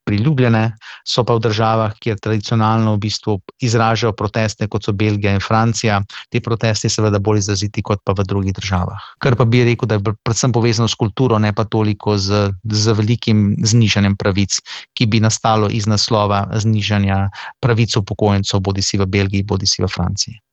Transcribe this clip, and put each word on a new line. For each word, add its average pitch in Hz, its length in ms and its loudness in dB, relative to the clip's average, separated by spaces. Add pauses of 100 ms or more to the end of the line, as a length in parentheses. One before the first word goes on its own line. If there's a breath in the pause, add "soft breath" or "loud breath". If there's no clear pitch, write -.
priljubljene, 113 720 2 (280 loud breath)
so - 200 -2
pa 117 100 0
v 113 60 2
državah, 110 600 0
kjer 110 220 -4
tradicionalno 110 720 0
v 104 120 0
bistvu 104 320 -4 (200)
izražajo 113 540 2
proteste, 107 540 -4
kot - 180 -4
so 107 80 -2
Belgija 104 400 0
in 95 80 0
Francija, 110 640 0 (260 loud breath)
ti 120 100 -2
protesti 113 500 -2
seveda 104 300 0
bolj 107 220 0
izraziti 104 400 -4
kot 104 240 -2
pa 98 80 0
v 98 100 -2
drugih 98 300 -2
državah. 92 480 -4 (180)
Kar 139 160 2
pa 127 100 2
bi 120 180 4
rekel, 117 240 2
da 107 100 0
je 101 80 -2
pr-, 107 180 -2
predvsem 123 280 0
povezano 113 360 2
s - 80 -2
kulturo, 113 440 0
ne 104 140 2
pa 113 100 -2
toliko 107 540 0
z, 101 340 0 (120)
z 107 300 0
velikim 107 680 2
znižanjem 104 540 4
pravic, 98 420 0 (340 loud breath)
ki 123 120 0
bi 110 140 2
nastalo 110 520 2
iz 107 160 -2
naslova 101 680 2
znižanja 101 760 0 (320 loud breath)
pravic 117 360 2
upokojencev, 101 600 0
bodisi 98 380 -2
v 98 80 2
Belgiji, 98 380 0
bodisi 95 400 -2
v 92 40 0
Franciji. - 520 -4 (140)